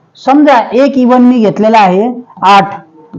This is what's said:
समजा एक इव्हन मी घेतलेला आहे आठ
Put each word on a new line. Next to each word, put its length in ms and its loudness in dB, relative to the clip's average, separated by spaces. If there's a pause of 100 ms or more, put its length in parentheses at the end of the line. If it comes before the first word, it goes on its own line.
(240)
समजा 480 0
एक 260 0
इव्हन 240 0
मी 160 2
घेतलेला 400 0
आहे 440 -2 (200)
आठ 320 0 (440)